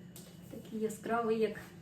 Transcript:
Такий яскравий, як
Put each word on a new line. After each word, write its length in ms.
Такий 280
яскравий, 600
як 220